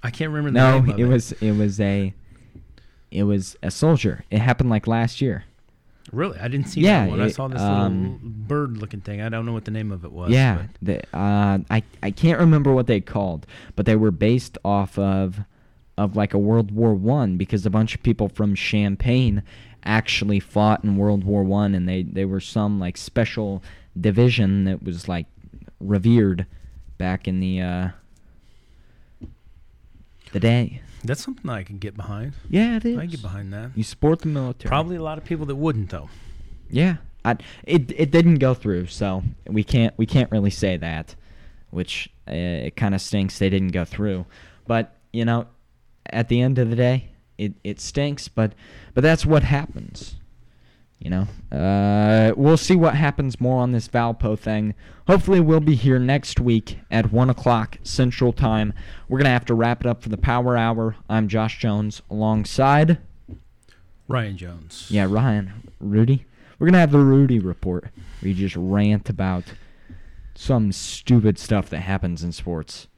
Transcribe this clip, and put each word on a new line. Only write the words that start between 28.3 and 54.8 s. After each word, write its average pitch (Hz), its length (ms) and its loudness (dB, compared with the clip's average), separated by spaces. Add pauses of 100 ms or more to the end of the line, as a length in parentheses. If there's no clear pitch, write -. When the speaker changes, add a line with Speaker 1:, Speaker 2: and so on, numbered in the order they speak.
Speaker 2:
the 101 60 -2
day. 117 420 0 (220)
Speaker 1:
That's 131 200 -6
something 254 260 -10
I 107 140 -8
can 101 140 -14
get 101 180 -12
behind. 104 380 -10 (160)
Speaker 2:
Yeah, 226 260 2
it - 20 -2
Speaker 1:
I 214 40 -4
can 240 220 -4
Speaker 2:
is. 175 80 -8
Speaker 1:
get 147 100 -12
behind 98 320 -10
that. 113 200 -12
Speaker 2:
You 110 100 -4
support 156 360 0
the - 80 -6
military. 135 400 -6
Speaker 1:
Probably 160 300 -2
a 165 40 -8
lot 156 160 -8
of 156 60 -14
people 156 220 -6
that 139 100 -6
wouldn't, 135 360 -2
though. 80 180 -12 (600)
Speaker 2:
Yeah, 170 280 2 (260)
I, 117 140 0 (260)
it, 143 340 0
it 151 140 0
didn't 170 240 6
go 131 180 4
through, 90 340 -2
so 95 360 -4 (240)
we 107 160 0
can't, 113 340 2
we 113 80 2
can't 127 260 2
really 101 200 2
say 95 240 -2
that, 82 400 -8 (560)
which, - 380 -8 (180)
uh, - 60 -8
it 82 420 -6
kinda 101 240 -2
stinks 95 400 -4
they 98 100 2
didn't 95 200 0
go 87 160 -4
through. 95 400 -6 (420)
But, 113 260 -2 (200)
you 117 100 -4
know, 117 240 -2 (600)
at 117 200 -4
the 120 140 2
end 127 180 2
of 120 100 2
the 117 60 -2
day, 123 360 0 (260)
it, - 160 -6 (100)
it 101 160 -10
stinks, 143 480 -6
but, 110 240 -2 (420)
but 127 80 2
that's 160 240 4
what 151 180 4
happens. - 720 -4 (880)
You - 100 -10
know, 92 460 -6
uh, 104 800 4
we'll 151 220 4
see 185 180 2
what 165 180 4
happens 143 460 -2
more 127 220 0
on 123 100 0
this 113 160 -2
Valpo 117 500 -2
thing. 107 360 -2 (340)